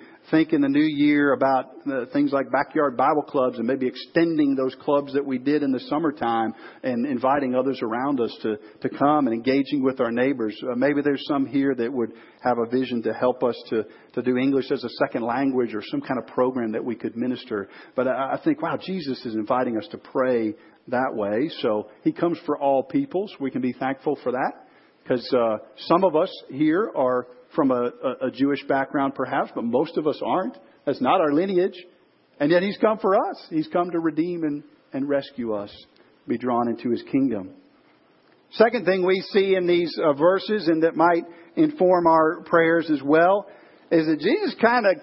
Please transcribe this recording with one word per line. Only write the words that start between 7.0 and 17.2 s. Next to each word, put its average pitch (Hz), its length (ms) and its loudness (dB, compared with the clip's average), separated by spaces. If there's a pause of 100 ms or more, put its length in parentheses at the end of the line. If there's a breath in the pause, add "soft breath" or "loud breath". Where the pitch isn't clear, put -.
inviting 131 520 0
others 127 260 0
around 127 380 -2
us 110 220 -2
to, 107 140 -2 (240 loud breath)
to - 80 -4
come 147 380 2
and 113 80 0
engaging 135 480 0
with 131 180 0
our 117 120 0
neighbors. 120 500 -2
Uh, 123 140 -4
maybe 143 260 0
there's 139 240 -2
some 139 200 0
here 135 280 0
that 123 180 -2
would 117 200 -2 (300 loud breath)
have 120 160 0
a 117 120 0
vision 123 320 -2
to 110 100 -2
help 123 300 -2
us 120 260 -2
to, 110 160 -2 (300 loud breath)
to 123 80 -4
do 123 160 0
English 135 320 0
as 127 140 -4
a 117 60 -8 (140)
second 131 180 -4
language 123 520 -2
or 104 80 -6
some 143 180 -8
kind 127 180 -4
of 113 100 -8
program 127 440 0
that 110 120 -4
we 117 100 -4
could 110 220 -8
minister. 117 520 -4 (280 loud breath)